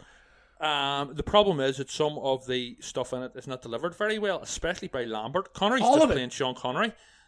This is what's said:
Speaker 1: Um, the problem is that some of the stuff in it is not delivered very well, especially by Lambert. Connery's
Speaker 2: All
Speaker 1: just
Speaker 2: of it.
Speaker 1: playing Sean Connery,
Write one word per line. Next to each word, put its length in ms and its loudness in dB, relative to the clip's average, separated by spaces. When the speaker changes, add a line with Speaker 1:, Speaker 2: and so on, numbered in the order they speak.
Speaker 1:
Um, 540 -2
the 100 -6
problem 360 4
is 180 2
that 140 -8
some 260 0
of 300 -2
the 340 -4
stuff 320 -6
in 80 -4
it 140 -10
is 120 -14
not 140 -10
delivered 340 -6
very 240 -2
well, 220 -2
especially 480 -6
by 160 -4
Lambert. 480 -4
Connery's 300 2
Speaker 2:
All 100 8
Speaker 1:
just 120 8
Speaker 2:
of 60 4
it. 40 2
Speaker 1:
playing 160 -2
Sean 240 -2
Connery, 360 -2